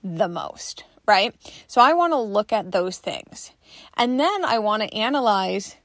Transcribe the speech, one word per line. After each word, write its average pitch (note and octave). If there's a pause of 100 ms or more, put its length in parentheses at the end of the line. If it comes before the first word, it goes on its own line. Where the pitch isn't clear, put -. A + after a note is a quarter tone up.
the F3+
most, - (240)
right? G#3 (320)
So -
I C#4
wanna E4+
look G#3
at F#3+
those F#3
things. - (460)
And B3
then F#4
I A#3
wanna G#3+
analyze G#3